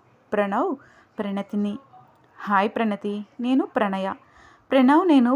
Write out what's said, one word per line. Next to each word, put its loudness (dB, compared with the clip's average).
ప్రణవ్ -2
ప్రణతిని. -6
"హాయ్ 0
ప్రణతి, -6
నేను 0
ప్రణయ. -4
ప్రణవ్ 4
నేను 4